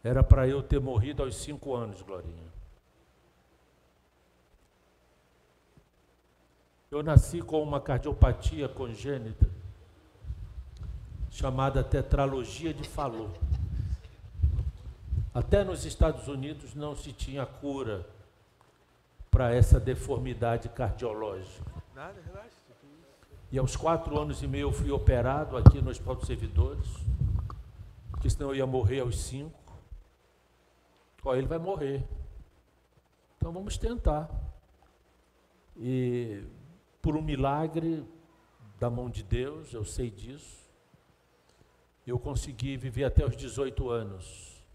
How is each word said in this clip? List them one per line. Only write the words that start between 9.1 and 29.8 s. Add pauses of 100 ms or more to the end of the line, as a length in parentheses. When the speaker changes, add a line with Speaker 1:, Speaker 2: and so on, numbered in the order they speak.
Speaker 1:
chamada
tetralogia
de
Fallot. (2000)
Até
nos
Estados
Unidos
não
se
tinha
cura (1200)
pra
essa
deformidade
cardiológica. (220)
Speaker 2:
Nada,
relaxa. (960)
Speaker 1:
E
aos
quatro
anos
e
meio
eu
fui
operado
aqui
no
Hospital
dos
Servidores, (1200)
porque
senão
eu
ia
morrer
aos
cinco. (1600)